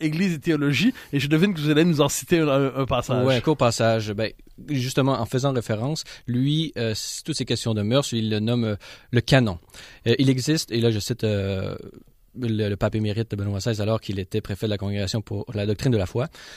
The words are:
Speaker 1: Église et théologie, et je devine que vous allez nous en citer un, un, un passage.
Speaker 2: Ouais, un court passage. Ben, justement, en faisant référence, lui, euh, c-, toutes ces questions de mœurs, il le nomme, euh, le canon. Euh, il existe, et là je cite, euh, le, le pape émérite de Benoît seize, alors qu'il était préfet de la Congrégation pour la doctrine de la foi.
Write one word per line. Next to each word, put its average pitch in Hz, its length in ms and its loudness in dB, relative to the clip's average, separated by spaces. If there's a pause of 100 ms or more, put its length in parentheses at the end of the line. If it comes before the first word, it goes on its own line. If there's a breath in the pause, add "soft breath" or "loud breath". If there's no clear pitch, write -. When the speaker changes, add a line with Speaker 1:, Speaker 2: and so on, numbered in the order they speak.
Speaker 1:
Église 165 320 0
et 151 60 -4
théologie, 147 540 2 (200 loud breath)
et 139 80 0
je 139 80 -2
devine 170 240 4
que 156 80 -6
vous 147 80 0
allez 151 160 6
nous 156 160 4
en 139 80 4
citer - 300 0
un, 156 80 4
un, 139 300 2
un 135 100 0
passage. 127 400 0
Speaker 2:
Ouais, 131 80 4
un 117 60 2
court 156 140 2
passage. 113 580 2
Ben, 107 180 -2 (380)
justement, 131 520 0
en 110 60 0
faisant 135 260 0
référence, 127 500 -2 (220 loud breath)
lui, 143 500 0
euh, 110 200 -2
c-, - 280 -10
toutes 160 120 -6
ces 123 100 -4
questions 113 300 -2
de 104 80 0
mœurs, 127 280 2
il 110 200 -2
le 107 80 0
nomme, 117 240 0
euh, 107 120 -2 (360 loud breath)
le 117 100 4
canon. 113 380 4 (480 loud breath)
Euh, 120 100 4
il 131 100 4
existe, 135 440 0
et 117 100 0
là 117 80 4
je 110 80 0
cite, - 260 -4
euh, 98 520 -2 (600)
le, 110 340 -2
le 101 60 -2
pape 107 200 0
émérite 107 340 -2
de 110 60 -4
Benoît 101 260 -4
seize, 107 200 -2
alors 110 200 0
qu'il 98 160 -6
était 101 240 -4
préfet 104 240 -6
de 107 60 -2
la 101 80 -4
Congrégation 101 420 -4
pour - 320 -8
la 101 140 -4
doctrine 117 240 0
de 113 60 2
la 92 100 0
foi. 127 200 -4 (300 loud breath)